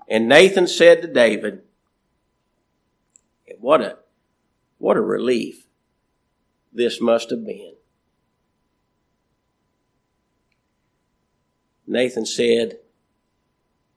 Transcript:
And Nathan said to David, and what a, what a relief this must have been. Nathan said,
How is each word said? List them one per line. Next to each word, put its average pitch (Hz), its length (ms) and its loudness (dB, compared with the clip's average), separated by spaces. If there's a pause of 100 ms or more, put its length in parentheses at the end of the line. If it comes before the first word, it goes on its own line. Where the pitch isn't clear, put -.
And 113 220 -2
Nathan 180 400 4
said 165 340 6
to 165 100 -12
David, 107 500 -2 (1900)
and - 120 -20
what 135 200 0
a, 98 180 -10 (800)
what 202 180 0
a - 40 -2
relief 110 640 -6 (1080)
this 117 280 -4
must 117 300 -2
have 117 140 -8
been. 101 300 -16 (4000)
Nathan 120 360 -4
said, 117 540 -2 (1200)